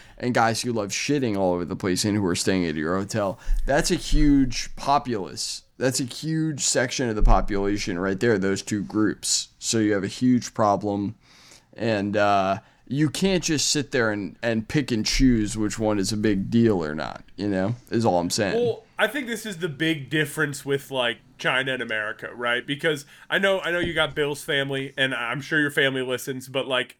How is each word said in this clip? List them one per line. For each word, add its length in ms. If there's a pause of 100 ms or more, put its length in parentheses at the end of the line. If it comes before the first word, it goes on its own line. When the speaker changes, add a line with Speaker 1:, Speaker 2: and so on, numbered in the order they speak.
(180)
Speaker 1:
and 160
guys 280
who 120
love 160
shitting 480
all 160
over 120
the 100
place 300
and 120
who 80
are 100
staying 300
at 100
your 220
hotel. 400 (300)
That's 240
a 40
huge 800
populace. 840 (160)
That's 220
a 60
huge 560
section 460
of 80
the 60
population 800
right 200
there, 200
those 240
two 180
groups. 680 (100)
So 180
you 160
have 100
a 40
huge 480
problem. 580 (640)
And, 420
uh, 420 (280)
you 240
can't 320
just 260
sit 220
there 200
and, 300
and 260
pick 240
and 140
choose 520
which 200
one 220
is 120
a 60
big 320
deal 340
or 120
not, 280 (120)
you 120
know, 280 (160)
is 140
all 120
I'm 140
saying. 240
Speaker 2:
Well, 280 (140)
I 100
think 200
this 180
is 120
the 120
big 400
difference 560
with, 240
like, 280 (200)
China 360
and 100
America, 500
right? 320
Because 400 (240)
I 100
know, 200
I 120
know 80
you 140
got 220
Bill's 280
family, 540
and 160
I'm 280
sure 180
your 100
family 320
listens, 460
but, 200
like, 320